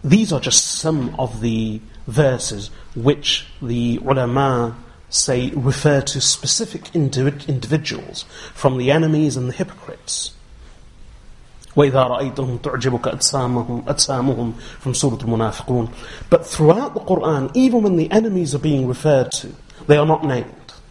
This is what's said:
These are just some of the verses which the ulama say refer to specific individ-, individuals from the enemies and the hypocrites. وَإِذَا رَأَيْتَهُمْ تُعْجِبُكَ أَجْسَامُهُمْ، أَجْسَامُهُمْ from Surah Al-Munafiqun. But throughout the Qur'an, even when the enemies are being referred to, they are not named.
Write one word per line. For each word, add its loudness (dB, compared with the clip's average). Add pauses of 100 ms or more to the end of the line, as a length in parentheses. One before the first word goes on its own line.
These 4
are 0
just 2
some -2
of -4
the -2 (240)
verses 0 (260)
which 0 (120)
the -2
ulama 0 (320)
say 0
refer 2
to -4
specific -2 (100)
individ-, 0
individuals -4 (300)
from 2
the 2
enemies 2
and -4
the -8
hypocrites. -10 (1400)
وَإِذَا 2
رَأَيْتَهُمْ -4
تُعْجِبُكَ -2
أَجْسَامُهُمْ، -2
أَجْسَامُهُمْ 0 (260)
from -4
Surah 0
Al-Munafiqun. -2 (380)
But 4
throughout 2
the -4
Qur'an, 0
even 4
when 4
the 2
enemies 2
are -2
being 2
referred 2
to, -8 (360)
they 8
are 4
not 2
named. -4 (180)